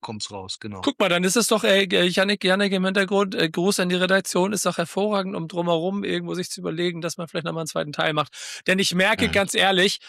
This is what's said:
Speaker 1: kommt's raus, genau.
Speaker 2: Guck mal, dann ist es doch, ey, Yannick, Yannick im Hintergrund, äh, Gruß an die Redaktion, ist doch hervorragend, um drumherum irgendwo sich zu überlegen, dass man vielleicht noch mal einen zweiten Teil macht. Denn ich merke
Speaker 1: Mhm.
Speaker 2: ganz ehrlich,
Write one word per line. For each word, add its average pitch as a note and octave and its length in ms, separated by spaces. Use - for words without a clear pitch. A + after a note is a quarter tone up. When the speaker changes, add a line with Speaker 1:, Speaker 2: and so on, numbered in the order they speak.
Speaker 1:
kommt's G#2+ 300
raus, F#2+ 300
genau. G#2 200
Speaker 2:
Guck C4 200
mal, G3 80
dann F3 160
ist F3+ 100
es A3+ 140
doch, G#3+ 160
ey, G3 280
Yannick, F#3+ 520
Yannick F#3+ 280
im F#3 120
Hintergrund, G3 500
äh, E3 160
Gruß F#3 300
an F3+ 80
die F3+ 80
Redaktion, F#3 560
ist F#3+ 140
doch F3 120
hervorragend, G3 560
um E3+ 140
drumherum F3 560
irgendwo F3 300
sich F3 140
zu - 120
überlegen, E3+ 400
dass E3 160
man E3+ 100
vielleicht D#3+ 180
noch E3 100
mal E3 80
einen D#3 40
zweiten D3+ 260
Teil D#3+ 200
macht. - 560
Denn F#3+ 100
ich F#3+ 160
merke G#3 320
Speaker 1:
Mhm. F3 60
Speaker 2:
ganz G3 220
ehrlich, F#3+ 440